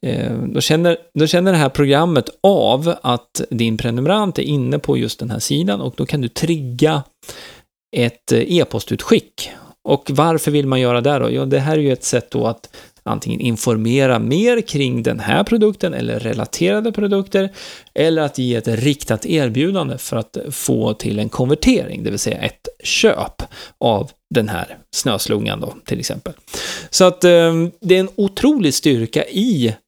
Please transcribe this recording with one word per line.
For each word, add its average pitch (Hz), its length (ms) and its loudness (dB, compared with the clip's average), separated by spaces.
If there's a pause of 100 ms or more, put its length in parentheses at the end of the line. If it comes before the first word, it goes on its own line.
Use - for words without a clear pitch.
eh, 123 260 -4
då 127 280 -4
känner, 165 360 2 (220)
då 156 80 4
känner 180 260 2
det 175 60 4
här 147 100 4
programmet 143 600 2 (140)
av 156 600 4
att - 380 -4 (100)
din 113 260 0
prenumerant 147 640 -2
är 139 40 -2
inne 139 360 0
på 139 180 0
just 117 220 -4
den 117 120 -6
här 110 80 -4
sidan 175 420 -2
och 127 160 -8
då 123 100 -2
kan 147 140 -2
du 123 80 -2
trigga 147 760 0 (960)
ett, - 360 0
eh, 123 240 2
e-postutskick. - 920 0 (380)
Och 143 260 0
varför 156 360 2
vill 147 160 2
man 131 140 2
göra 120 200 2
det 139 180 2
då? 120 120 0
Ja, 135 140 -2
det 139 140 0
här 143 140 0
är 156 100 2
ju 139 100 2
ett 127 120 -4
sätt - 260 -2
då 120 160 -2
att - 220 -6 (340)
antingen 110 380 -4
informera 120 760 0
mer 190 420 2
kring 127 420 -2
den 120 180 -2
här 175 240 0
produkten 214 500 0
eller 117 260 -4
relaterade 170 720 -2
produkter, 196 600 0 (420)
eller 160 280 2
att 143 160 -4
ge 123 160 0
ett 113 140 -2
riktat 117 580 0
erbjudande 143 720 0
för - 180 -6
att - 200 -6 (140)
få 117 440 -2
till 104 240 -4
en 110 100 -2
konvertering, 147 760 0
det 110 60 -2
vill 104 80 -6
säga - 200 -4
ett - 300 -8 (140)
köp - 600 0 (380)
av 113 300 0 (240)
den 110 140 2
här 90 300 -8 (180)
snöslungan 107 640 -2
då, 104 140 -10 (100)
till - 160 -4
exempel. - 320 -8 (580)
Så - 140 4
att, 180 200 2
eh, 170 280 8 (280)
det 185 160 4
är 190 40 4
en 190 160 -2
otrolig 202 580 2
styrka 127 500 0
i 165 500 0 (140)